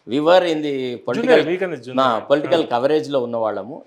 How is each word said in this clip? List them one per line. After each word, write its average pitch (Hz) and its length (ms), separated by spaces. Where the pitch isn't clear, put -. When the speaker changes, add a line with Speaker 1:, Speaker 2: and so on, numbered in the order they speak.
Speaker 1:
We 117 100
were 170 220
in 170 160
the 143 240
political 123 340
Speaker 2:
జూనియర్, 226 320
మీకన్నా 180 300
జూనియర్. 123 200
Speaker 1:
నా 127 220
పొలిటికల్ 147 440
Speaker 2:
ఆ. 156 40
Speaker 1:
కవరేజ్లో 139 560
ఉన్న 120 140
వాళ్ళము. 110 500